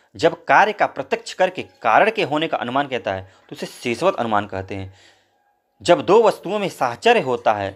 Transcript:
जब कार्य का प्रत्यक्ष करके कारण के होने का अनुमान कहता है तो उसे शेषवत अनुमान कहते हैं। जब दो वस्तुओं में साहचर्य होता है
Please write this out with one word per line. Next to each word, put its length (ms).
जब 300
कार्य 280
का 160
प्रत्यक्ष 460
करके 280
कारण 280
के 120
होने 260
का 80
अनुमान 320
कहता 240
है 100
तो 80
उसे 100
शेषवत 500
अनुमान 300
कहते 280
हैं। 180
जब 260
दो 160
वस्तुओं 360
में 120
साहचर्य 500
होता 340
है 220